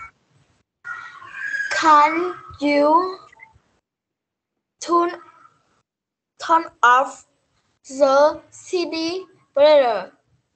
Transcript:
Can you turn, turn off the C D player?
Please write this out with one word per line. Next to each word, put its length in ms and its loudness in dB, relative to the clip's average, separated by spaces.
Can 420 2
you 420 2
turn, 220 0
turn 140 2
off 440 2
the 520 2
C 200 -20
D 260 -6
player? 580 2